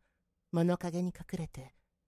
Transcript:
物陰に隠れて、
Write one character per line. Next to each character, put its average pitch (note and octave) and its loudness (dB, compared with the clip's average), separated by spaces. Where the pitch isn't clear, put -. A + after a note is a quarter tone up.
物 F3 4
陰 F3 -2
に F3+ 0
隠 - -10
れ D#3+ -6
て、 - -16